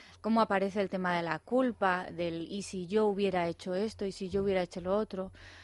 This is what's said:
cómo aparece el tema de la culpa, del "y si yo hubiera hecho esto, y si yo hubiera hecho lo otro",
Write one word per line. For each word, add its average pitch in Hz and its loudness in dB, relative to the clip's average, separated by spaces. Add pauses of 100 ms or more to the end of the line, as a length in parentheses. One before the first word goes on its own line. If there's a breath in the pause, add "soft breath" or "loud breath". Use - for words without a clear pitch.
(200 loud breath)
cómo 226 4
aparece 196 2
el 190 0
tema 180 0
de 170 0
la 160 -2
culpa, 208 2
del 165 -4
"y 196 -6
si 180 -6
yo 214 4
hubiera 185 2
hecho 180 -4
esto, 208 -2
y 190 -4
si 190 -8
yo 196 0
hubiera 190 2
hecho 175 -6
lo 185 0
otro", 190 -4 (320 loud breath)